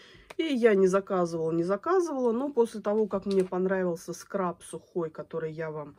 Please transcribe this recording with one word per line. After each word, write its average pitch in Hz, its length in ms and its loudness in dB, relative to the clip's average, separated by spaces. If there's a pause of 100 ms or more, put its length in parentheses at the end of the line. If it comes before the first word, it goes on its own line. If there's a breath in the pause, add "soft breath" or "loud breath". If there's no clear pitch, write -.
(380 loud breath)
И 339 40 0
я 240 320 4
не 190 120 6
заказывала, 180 680 0
не 165 120 2
заказывала. 262 680 0
Но 254 160 -2
после 233 320 0
того, 208 260 0
как 196 200 -4
мне 196 180 2
понравился 185 720 -2
скраб 180 480 -6
сухой, 165 480 -8
который 160 420 -8
я 156 180 -6
вам 147 280 -12